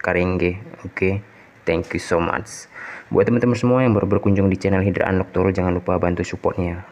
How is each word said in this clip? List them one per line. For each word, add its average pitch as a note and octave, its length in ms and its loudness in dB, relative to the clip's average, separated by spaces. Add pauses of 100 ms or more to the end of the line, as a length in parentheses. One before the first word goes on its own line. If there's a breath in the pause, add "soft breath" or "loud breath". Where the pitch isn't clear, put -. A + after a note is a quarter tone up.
kare F2+ 240 0
nge. F2+ 320 0 (320)
Oke, G2 320 -2 (480 loud breath)
thank E2+ 240 -2
you F2 80 -4
so E2+ 240 0
much. - 480 -8 (400 loud breath)
Buat - 160 4
teman-teman A#2+ 320 2
semua B2 240 4
yang A#2 80 4
baru G2 240 2
berkunjung G2 320 4
di F#2 80 2
channel G2 240 2
Hydra F#2+ 320 0
Unlock F#2+ 240 -2
Tool, F#2+ 160 2
jangan F2+ 240 0
lupa F2+ 240 -2
bantu F2 240 0
supportnya, F2 680 -4